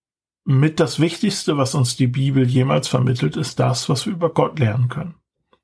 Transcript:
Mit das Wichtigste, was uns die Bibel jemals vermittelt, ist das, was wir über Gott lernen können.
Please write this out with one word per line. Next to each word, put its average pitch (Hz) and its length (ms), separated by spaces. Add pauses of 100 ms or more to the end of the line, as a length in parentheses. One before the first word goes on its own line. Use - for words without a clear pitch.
(440)
Mit 151 360
das 151 200
Wichtigste, 170 580
was 131 160
uns 131 220
die 131 100
Bibel 135 400
jemals 131 420
vermittelt, 127 480
ist - 240
das, 127 280
was - 180
wir 220 60
über 170 180
Gott - 280
lernen 123 300
können. - 260 (500)